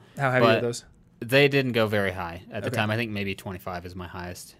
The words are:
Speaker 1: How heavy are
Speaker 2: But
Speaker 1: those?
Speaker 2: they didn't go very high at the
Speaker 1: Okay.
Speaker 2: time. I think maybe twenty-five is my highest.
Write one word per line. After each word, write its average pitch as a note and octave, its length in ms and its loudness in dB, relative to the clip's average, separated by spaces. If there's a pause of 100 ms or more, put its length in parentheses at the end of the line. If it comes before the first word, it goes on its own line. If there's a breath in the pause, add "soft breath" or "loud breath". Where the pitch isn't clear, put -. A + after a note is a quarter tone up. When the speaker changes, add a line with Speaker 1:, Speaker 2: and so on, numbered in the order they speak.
(160 soft breath)
Speaker 1:
How C#3 140 0
heavy B2+ 160 4
are A2+ 80 6
Speaker 2:
But A2 60 2
Speaker 1:
those? A#2+ 240 -6 (360)
Speaker 2:
they C3+ 280 6
didn't C3 240 2
go A2+ 160 4
very G2 240 0
high F2 300 -8 (100)
at A2 100 -8
the A2+ 60 -4
Speaker 1:
Okay. A#2 80 -4
Speaker 2:
time. G#2+ 160 0
I A2+ 40 0
think A#2 140 -4
maybe G2+ 240 -4
twenty-five F2+ 520 -10
is F2+ 100 -14
my F2 100 -10
highest. F2 540 -12